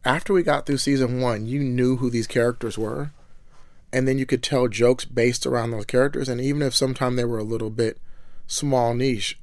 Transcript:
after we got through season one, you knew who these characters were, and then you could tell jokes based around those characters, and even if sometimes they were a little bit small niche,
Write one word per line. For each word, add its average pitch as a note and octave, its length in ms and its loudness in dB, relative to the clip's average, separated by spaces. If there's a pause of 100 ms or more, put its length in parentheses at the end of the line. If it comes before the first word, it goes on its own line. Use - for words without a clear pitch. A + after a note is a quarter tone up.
after C#3+ 280 2
we F#3 100 4
got C#3+ 240 0
through C#3+ 120 0
season B2+ 420 0
one, A2+ 260 0
you C3+ 140 -4
knew B2+ 380 2
who B2 120 0
these A#2 160 -2
characters A#2+ 500 0
were, C#3 360 -4 (800)
and C3 160 2
then C3+ 100 2
you C3 80 -2
could B2 160 0
tell B2+ 240 2
jokes A#2+ 380 4
based A#2+ 420 0
around A#2 240 0
those G#2+ 140 -4
characters, C3+ 440 2
and B2 120 -4
even C#3+ 220 0
if C3 120 0
sometimes B2+ 420 0
they B2 80 2
were A#2 140 -2
a G#2+ 60 -4
little A2+ 260 -4
bit A2 280 0 (500)
small B2 460 2
niche, B2 480 0